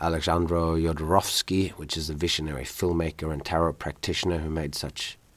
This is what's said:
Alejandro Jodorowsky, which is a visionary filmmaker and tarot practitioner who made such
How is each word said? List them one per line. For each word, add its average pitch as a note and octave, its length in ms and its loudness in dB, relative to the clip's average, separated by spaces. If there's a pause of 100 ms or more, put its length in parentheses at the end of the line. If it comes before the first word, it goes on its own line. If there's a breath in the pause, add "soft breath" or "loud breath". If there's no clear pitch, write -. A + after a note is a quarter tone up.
Alejandro E2 760 2
Jodorowsky, E2 1000 2
which D2+ 220 -8
is D#2 140 -4
a D#2 60 -6
visionary D#2 500 -2
filmmaker E2 680 0
and D2 140 -4
tarot E2 280 2
practitioner E2 680 -2
who D#2 100 -4
made D#2 240 -2
such - 460 -8 (180)